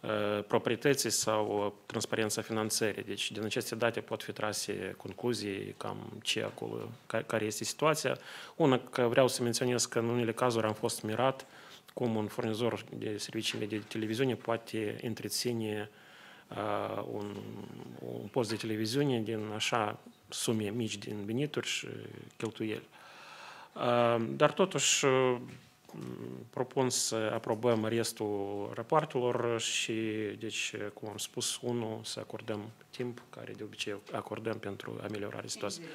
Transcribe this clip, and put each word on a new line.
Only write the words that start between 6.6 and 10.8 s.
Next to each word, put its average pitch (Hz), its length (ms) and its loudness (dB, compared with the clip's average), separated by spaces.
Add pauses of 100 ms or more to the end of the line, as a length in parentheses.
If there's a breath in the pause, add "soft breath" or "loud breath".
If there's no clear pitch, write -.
ca-, 113 160 0
care 107 220 0
este 107 180 -4
situația. 147 540 2 (380 loud breath)
Una, 131 240 8
că - 220 0
vreau 123 260 8
să 123 160 2
menționez 120 420 4
că - 140 0
în 113 80 2
unele 117 240 4
cazuri 113 340 4
am 107 80 4
fost - 300 -2